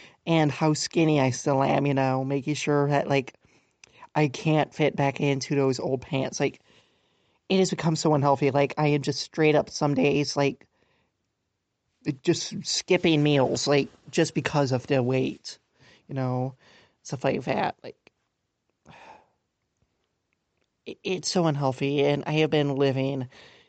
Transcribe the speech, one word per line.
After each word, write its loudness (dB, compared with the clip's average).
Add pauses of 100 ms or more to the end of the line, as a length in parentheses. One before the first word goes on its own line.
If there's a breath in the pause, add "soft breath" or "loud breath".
(260 loud breath)
and 2
how 0
skinny 0
I 2
still 0
am, 0
you 0
know, 0
making -4
sure 0
that, 0
like, 0 (800 loud breath)
I 2
can't 0
fit 0
back -2
into -2
those 2
old -4
pants. -6
Like, -2 (880 soft breath)
it 2
has 4
become 0
so 2
unhealthy. 2
Like, 2
I 2
am 2
just -4
straight 2
up 0
some 0
days, 0
like, -2 (1600)
just -4
skipping 2
meals, 2
like, 2 (220)
just 0
because 0
of -2
the 0
weight, -4 (500 soft breath)
you -12
know, -4 (480 soft breath)
stuff -8
like -2
that. -4
Like, -20 (2750 loud breath)
it, -16
it's -6
so 2
unhealthy, 0
and 2
I -4
have 2
been 2
living 0 (400 loud breath)